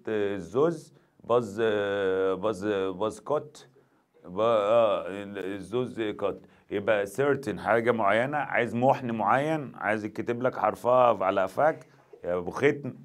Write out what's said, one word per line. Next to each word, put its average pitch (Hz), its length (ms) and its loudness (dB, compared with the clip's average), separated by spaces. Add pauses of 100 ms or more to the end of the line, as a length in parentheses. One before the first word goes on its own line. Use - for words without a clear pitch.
الزوز. 107 840 -2 (300)
باز، 113 360 0 (800)
باز، 104 260 -2
باز 98 540 -2
كوت. - 480 -6 (560)
با-، 90 180 -4
آه، 107 680 4
الزوز 98 920 -6
كوت. 101 460 -4 (240)
يبقى 101 360 0
certain 135 520 -2
حاجة 110 340 2
معينة، 113 440 0
عايز 117 380 -2
محن 131 360 2
معين، 127 640 0
عايز 104 300 -2
يتكتب 110 380 -4
لك 123 140 0
حرفها 113 680 4
على 98 180 2
قفاك 135 440 0 (380)
يا 87 120 -2
أبو 90 140 -4
ختم. 143 440 -2 (100)